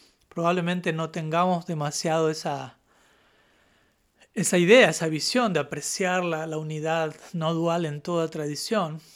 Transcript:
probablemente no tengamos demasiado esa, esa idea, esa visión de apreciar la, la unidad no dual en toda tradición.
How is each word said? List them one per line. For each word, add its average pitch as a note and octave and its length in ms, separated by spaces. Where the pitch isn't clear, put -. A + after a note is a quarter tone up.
probablemente F3 640
no D#3+ 160
tengamos F3 560
demasiado D#3+ 640
esa, C#3+ 480
esa F#3+ 240
idea, F#3+ 320
esa D#3+ 180
visión F#3 460
de D3+ 60
apreciar F3+ 640
la, D#3+ 220
la D#3+ 120
unidad D#3 580
no E3 200
dual E3+ 320
en D3 160
toda E3 280
tradición. D#3 720